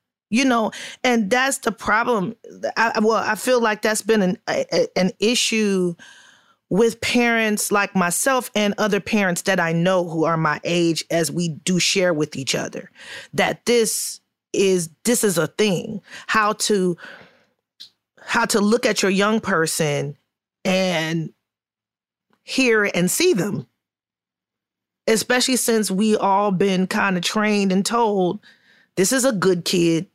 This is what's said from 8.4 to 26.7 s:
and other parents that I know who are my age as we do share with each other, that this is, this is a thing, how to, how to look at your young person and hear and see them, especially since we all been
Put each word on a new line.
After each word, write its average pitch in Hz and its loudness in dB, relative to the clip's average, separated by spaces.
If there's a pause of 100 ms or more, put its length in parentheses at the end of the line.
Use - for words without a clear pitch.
and 208 0
other 208 0
parents 196 0
that 190 0
I 165 0
know 175 2
who 160 -2
are 165 2
my 156 0
age 170 0
as 165 0
we 170 -4
do 175 -2
share 180 2
with 151 -2
each 131 -4
other, - -8 (440)
that 175 0
this - 0 (320)
is, 185 0 (140)
this 240 2
is 190 2
a 156 0
thing, 208 -2 (260)
how 214 2
to, 185 0 (1200)
how 233 -2
to 214 0
look 208 2
at 214 0
your 196 2
young 202 2
person 156 -2 (480)
and 170 -2 (1120)
hear 220 2
and 175 0
see 359 2
them, 185 -4 (1400)
especially 247 0
since 220 0
we 208 2
all 196 2
been 185 0